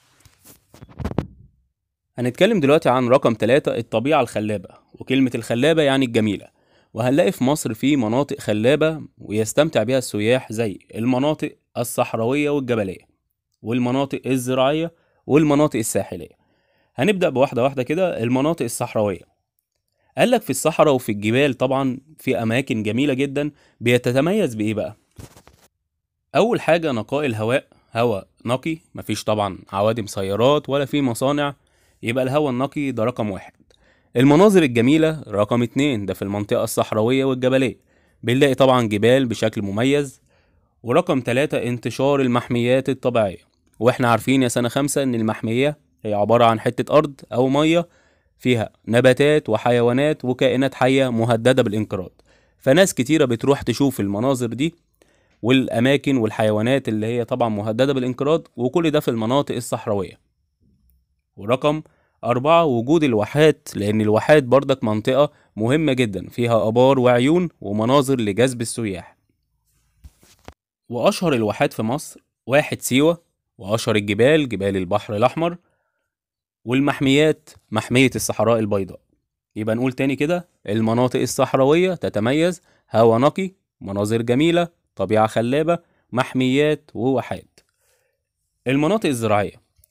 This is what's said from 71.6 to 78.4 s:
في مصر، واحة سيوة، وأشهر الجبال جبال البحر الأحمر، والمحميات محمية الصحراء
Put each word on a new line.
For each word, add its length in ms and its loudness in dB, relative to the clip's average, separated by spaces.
في 80 -6
مصر، 380 -6
واحة 340 0
سيوة، 420 0
وأشهر 380 -2
الجبال 540 2
جبال 280 -2
البحر 380 -4
الأحمر، 420 -2
والمحميات 840 0
محمية 440 2
الصحراء 440 0